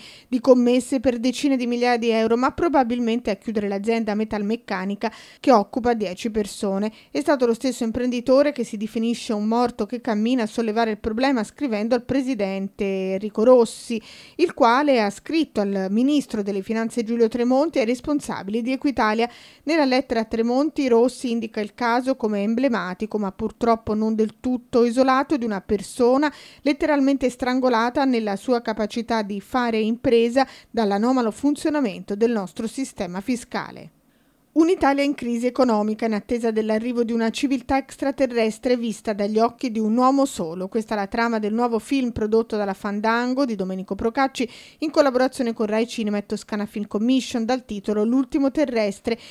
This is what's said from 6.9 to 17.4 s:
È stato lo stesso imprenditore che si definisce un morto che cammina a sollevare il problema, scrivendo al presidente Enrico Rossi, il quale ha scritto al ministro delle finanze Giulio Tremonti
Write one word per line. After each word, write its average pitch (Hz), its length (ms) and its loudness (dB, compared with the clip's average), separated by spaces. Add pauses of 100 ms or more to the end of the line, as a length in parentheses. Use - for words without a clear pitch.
È 285 80 -2
stato 277 260 2
lo 233 80 2
stesso 247 300 -4
imprenditore 254 720 2
che 247 100 -4
si 220 140 -8
definisce 226 560 -4
un 208 140 -2
morto 240 380 0
che 240 140 -8
cammina 233 440 0
a 208 40 -2
sollevare 226 440 -2
il 214 80 -6
problema, 240 440 0
scrivendo 226 500 -4
al 247 120 -2
presidente 202 800 -4
Enrico 190 580 -2
Rossi, 233 580 4 (360)
il 339 160 2
quale 254 480 4
ha 202 80 0
scritto 285 500 -2
al 196 300 -2
ministro 254 520 2
delle 196 200 -4
finanze 226 420 -4
Giulio 233 240 2
Tremonti 254 520 2